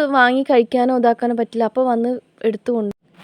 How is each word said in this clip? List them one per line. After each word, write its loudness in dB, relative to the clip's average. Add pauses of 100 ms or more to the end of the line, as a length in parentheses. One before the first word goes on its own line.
(180)
വാങ്ങി 2
കഴിക്കാനോ 2
ഇതാക്കാനോ 0
പറ്റില്ല, -4
അപ്പോൾ -2
വന്ന് -2 (360)
എടുത്തുകൊണ്ട്. -4 (320)